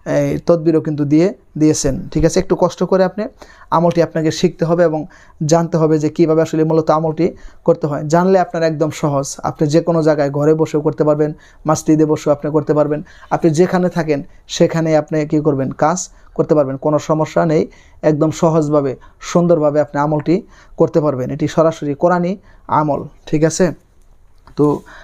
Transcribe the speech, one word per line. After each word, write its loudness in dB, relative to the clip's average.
এই -2
তদবিরও 2
কিন্তু -4
দিয়ে 2
দিয়েছেন। 0
ঠিক 0
আছে, 0
একটু 0
কষ্ট -2
করে 2
আপনি -4
আমলটি 2
আপনাকে -2
শিখতে -2
হবে 2
এবং 0
জানতে 2
হবে 2
যে -2
কীভাবে 2
আসলে -2
মূলত 0
আমলটি -2
করতে 0
হয়। -6
জানলে 2
আপনার -2
একদম 0
সহজ, -4
আপনি -2
যে 2
কোনো 0
জায়গায় 2
ঘরে 2
বসেও 0
করতে -2
পারবেন, 0
মসজিদে 2
বসেও 0
আপনি -4
করতে 0
পারবেন। 0
আপনি 0
যেখানে 2
থাকেন -4
সেখানে 0
আপনি -2
কী 0
করবেন, -2
কাজ -2
করতে 0
পারবেন, 0
কোনো 0
সমস্যা -2
নেই। 0
একদম 2
সহজভাবে 0
সুন্দরভাবে 2
আপনি -4
আমলটি 0
করতে 2
পারবেন। -2
এটি -4
সরাসরি 0
কোরআনী 0
আমল। -2
ঠিক -2
আছে, 0
তো 0